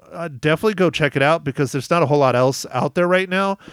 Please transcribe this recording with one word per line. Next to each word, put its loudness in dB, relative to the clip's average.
uh, -10
definitely 0
go 2
check -2
it 2
out 2
because -4
there's -4
not 2
a 2
whole 2
lot 4
else 0
out -4
there 2
right 0
now. -2